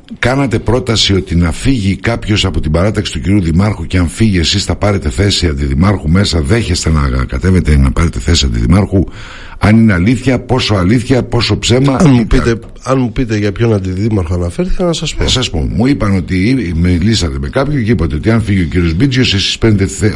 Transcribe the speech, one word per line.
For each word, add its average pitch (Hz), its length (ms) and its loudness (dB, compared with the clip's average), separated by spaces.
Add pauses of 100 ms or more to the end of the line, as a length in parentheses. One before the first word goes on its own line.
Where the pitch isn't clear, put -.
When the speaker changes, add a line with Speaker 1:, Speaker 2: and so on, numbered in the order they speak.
(200)
Speaker 1:
κάνατε 127 400 0
πρόταση 110 540 0
ότι 87 220 -2
να 85 160 2
φύγει 101 440 0
κάποιος 113 500 -2
από 85 140 -2
την 76 120 -2
παράταξη 101 400 0
του 71 100 -6
κυρίου 98 200 2
Δημάρχου 87 440 0
και 92 120 -4
αν 87 100 2
φύγει 104 320 0
εσείς 95 240 0
θα 87 120 -2
πάρετε 95 340 -2
θέση 95 380 0
αντιδημάρχου 73 600 0
μέσα, 87 320 2
δέχεστε 90 480 0
να 67 360 0
κατέβετε 76 520 2
να 67 140 4
πάρετε - 280 0
θέση 82 260 0
αντιδημάρχου; 58 580 2 (540)
Αν 104 200 4
είναι 113 160 6
αλήθεια, 107 460 0
πόσο 127 360 -2
αλήθεια, 113 480 2
πόσο 110 340 -2
ψέμα; 131 420 2
Speaker 2:
Αν 147 100 6
μου 123 120 4
Speaker 1:
Ήταν 107 60 -2
Speaker 2:
πείτε, 117 320 2 (240)
αν 131 160 0
μου 123 120 -2
πείτε 110 260 -2
για 104 140 0
ποιον 110 220 0
αντιδήμαρχο 95 600 -2
αναφέρθηκα, 87 500 -2
να 175 100 0
σας 156 220 -6
πω. - 80 -2
Speaker 1:
Θα - 60 0
σας - 200 -2
πω. 80 100 -4
Μου 73 280 0
είπαν 110 280 0
ότι 95 600 0
μιλήσατε 87 640 0
με 69 100 -6
κάποιον 143 340 -2
και 104 80 0
είπατε 82 240 0
ότι 76 160 -2
αν 117 100 2
φύγει 101 200 0
ο 85 40 0
κύριος 85 280 0
Μπίτζιος, 123 400 0
εσείς - 240 -2
παίρνετε 101 280 2
τη 92 80 -6
θέ-, 101 220 -2